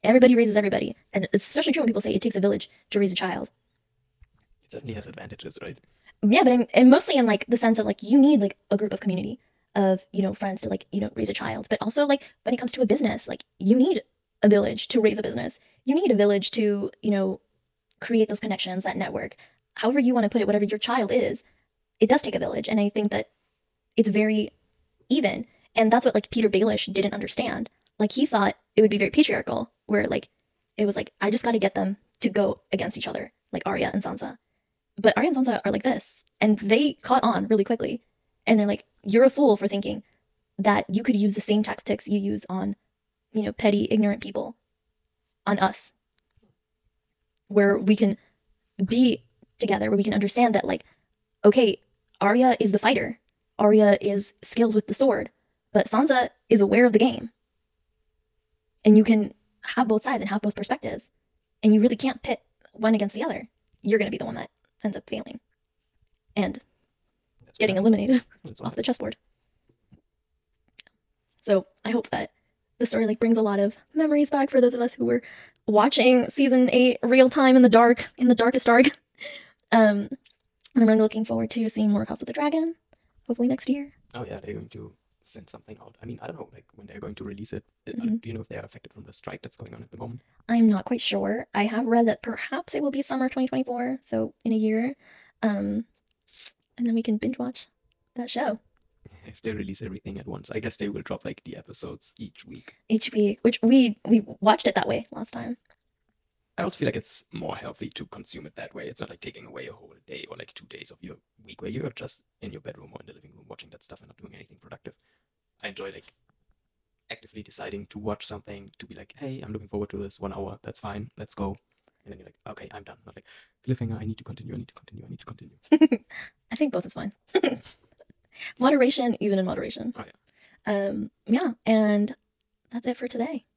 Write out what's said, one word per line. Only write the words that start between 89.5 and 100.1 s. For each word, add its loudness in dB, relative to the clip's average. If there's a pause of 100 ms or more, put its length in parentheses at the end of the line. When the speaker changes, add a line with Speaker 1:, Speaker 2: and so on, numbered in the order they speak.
Speaker 2:
going -16
on -18
at -20
the -20
moment? -14 (280)
Speaker 1:
I'm 4
not 0
quite -6
sure. -4
I 0
have -4
read 2
that -2
perhaps -8
it -2
will -2
be -6
summer -4
twenty -4
twenty-four, -6
so -6 (120)
in 0
a 0
year. -2 (480)
Um, -2 (920)
and -4
then 0
we 0
can -2
binge -4
watch -8 (480)
that -10
show. -4 (640)
Speaker 2:
If -20
they -8
release -10
everything -14